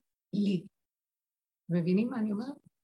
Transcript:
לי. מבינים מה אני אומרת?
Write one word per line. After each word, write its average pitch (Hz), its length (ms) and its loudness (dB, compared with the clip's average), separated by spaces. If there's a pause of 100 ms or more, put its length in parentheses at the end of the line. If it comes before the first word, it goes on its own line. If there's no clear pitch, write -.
(320)
לי. 196 340 0 (1040)
מבינים 180 420 2
מה 254 80 -6
אני 214 140 0
אומרת? 254 240 -6 (280)